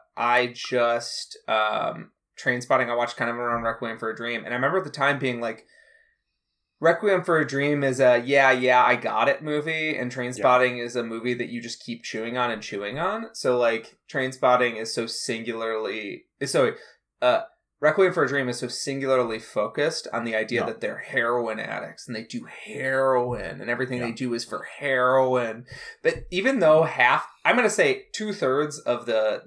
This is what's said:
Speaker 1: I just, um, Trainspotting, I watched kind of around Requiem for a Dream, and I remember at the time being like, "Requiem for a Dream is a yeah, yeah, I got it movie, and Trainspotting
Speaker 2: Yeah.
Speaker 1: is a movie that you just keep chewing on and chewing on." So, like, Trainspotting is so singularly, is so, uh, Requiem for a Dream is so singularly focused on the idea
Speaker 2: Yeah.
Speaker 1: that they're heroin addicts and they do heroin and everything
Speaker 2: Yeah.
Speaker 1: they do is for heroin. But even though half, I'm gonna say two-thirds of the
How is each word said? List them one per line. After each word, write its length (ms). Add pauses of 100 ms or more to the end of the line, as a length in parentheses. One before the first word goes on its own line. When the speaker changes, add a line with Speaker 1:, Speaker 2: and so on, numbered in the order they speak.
(160)
Speaker 1:
I 380
just, 840 (120)
um, 640 (280)
Trainspotting, 480
I 60
watched 220
kind 120
of 80
around 280
Requiem 340
for 120
a 40
Dream, 300
and 100
I 20
remember 220
at 60
the 60
time 280
being 220
like, 260 (1160)
"Requiem 440
for 140
a 80
Dream 380
is 160
a 240
yeah, 280
yeah, 320
I 120
got 320
it 140
movie, 540
and 160
Trainspotting 640
Speaker 2:
Yeah. 60
Speaker 1:
is 120
a 60
movie 320
that 140
you 120
just 240
keep 200
chewing 320
on 140
and 120
chewing 360
on." 360
So, 240
like, 380 (160)
Trainspotting 680
is 140
so 120
singularly, 1200 (160)
is 120
so, 220 (460)
uh, 220 (380)
Requiem 320
for 100
a 60
Dream 200
is 120
so 80
singularly 720
focused 720
on 120
the 120
idea 240
Speaker 2:
Yeah. 60
Speaker 1:
that 140
they're 180
heroin 600
addicts 480
and 80
they 80
do 220
heroin 1160
and 80
everything 300
Speaker 2:
Yeah. 80
Speaker 1:
they 60
do 220
is 100
for 180 (160)
heroin. 880 (340)
But 300
even 300
though 240
half, 420 (180)
I'm 120
gonna 120
say 440
two-thirds 640
of 280
the 400